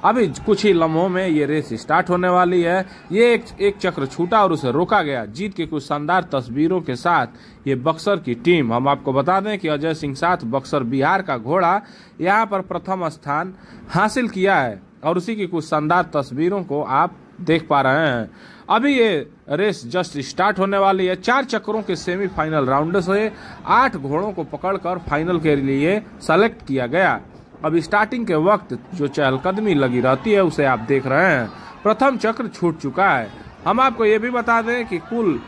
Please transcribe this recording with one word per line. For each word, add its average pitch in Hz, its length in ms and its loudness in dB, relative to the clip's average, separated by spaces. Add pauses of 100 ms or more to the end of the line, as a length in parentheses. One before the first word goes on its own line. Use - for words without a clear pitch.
अभी 214 240 4 (180)
कुछ 214 200 2
ही 208 80 6
लम्हों 165 360 2
में 185 180 -2
ये 151 180 2
रेस 147 280 -2
स्टार्ट 170 360 0
होने 180 200 2
वाली 180 320 4
है। 180 240 0 (260)
ये 233 220 6
एक, 233 120 -2 (140)
एक 202 180 0
चक्र 165 280 -2
छूटा 180 380 0
और 185 80 2
उसे 135 200 -2
रोका 175 320 2
गया। 135 240 -4
जीत 165 260 -8
के 165 120 -6
कुछ 151 180 -6
शानदार 165 500 -2
तस्वीरों 143 480 0
के 147 140 -6
साथ - 720 -2
ये 135 100 0
बक्सर 160 420 -2
की 123 160 -4
टीम, 139 380 2
हम 127 140 0
आपको 139 260 0
बता 151 260 2
दें 208 200 -4
कि 175 80 -6
अजय 151 260 -2
सिंह 147 220 -6
साथ 170 320 0
बक्सर 135 380 -2
बिहार 139 360 0
का 147 160 -4
घोड़ा 175 440 0 (400)
यहाँ 202 240 2
पर 196 180 -4
प्रथम 180 460 -6
स्थान 156 440 -6 (360)
हासिल 214 400 0
किया 190 260 2
है 117 260 0 (220)
और 165 140 0
उसी 214 180 -4
की 202 120 -4
कुछ 170 180 -4
शानदार 160 480 0
तस्वीरों 156 500 -2
को 147 200 -4
आप 151 340 0 (240)
देख 160 280 0
पा 143 120 4
रहे 139 260 2
हैं। 120 220 -2 (400)
अभी 240 240 2
ये 214 340 2 (240)
रेस 185 340 -2
just 170 340 -4
स्टार्ट 190 400 -2
होने 196 180 0
वाली 190 280 2
है। 185 100 0
चार 247 280 0
चक्रों 214 400 -4
के 185 120 -2
सेमीफाइनल 165 680 -2
राउंड 156 340 2
से 202 320 0 (360)
आठ 240 280 4
घोड़ों 151 360 -4
को 180 120 -6
पकड़कर 180 540 -4 (120)
फाइनल 165 300 0
के 156 160 2
लिए 139 420 0 (240)
select 214 460 2
किया 131 200 -2
गया। 143 320 2 (460)
अब 160 120 2
starting 214 500 0
के 170 160 0
वक्त 185 340 0 (160)
जो 147 140 -2
चहलकदमी 156 680 0
लगी 127 280 2
रहती 131 300 2
है, 202 120 6
उसे 151 220 2
आप 127 160 2
देख 131 260 0
रहे 147 180 2
हैं। 135 220 2 (360)
प्रथम 233 340 2
चक्र 226 320 -2
छूट 165 300 -2
चुका 180 300 0
है। 120 200 0 (360)
हम 202 140 0
आपको 240 260 2
ये 214 140 4
भी 233 100 -4
बता 233 320 0
दें 233 260 -4
कि 175 120 -6
कुल 196 480 -2